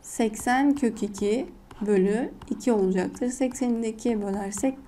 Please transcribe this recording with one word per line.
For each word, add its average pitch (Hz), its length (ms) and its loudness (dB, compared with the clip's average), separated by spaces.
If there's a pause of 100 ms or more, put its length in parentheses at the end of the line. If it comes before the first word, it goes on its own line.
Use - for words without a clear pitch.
seksen 247 720 2
kök 233 280 0
iki 208 440 0 (400)
bölü 208 440 4 (200)
iki 240 220 0
olacaktır. 190 560 0
Sekseni 247 540 -2
de 226 60 -2
ikiye 220 340 0
bölersek 202 520 -2 (140)